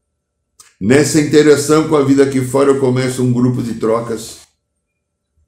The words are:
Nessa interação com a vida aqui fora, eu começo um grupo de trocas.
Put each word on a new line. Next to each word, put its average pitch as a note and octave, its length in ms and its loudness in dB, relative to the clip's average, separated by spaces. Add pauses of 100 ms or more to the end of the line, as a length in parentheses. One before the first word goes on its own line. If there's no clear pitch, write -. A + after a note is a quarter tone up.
(800)
Nessa D3 400 2
interação D3+ 720 2
com D#3 60 0
a C#3+ 80 2
vida C#3 200 2
aqui C3 160 -2
fora, C3+ 300 0
eu B2 100 2
começo B2+ 440 -2
um B2+ 100 0
grupo B2 280 -2
de A2+ 120 -8
trocas. A2+ 680 -6 (1080)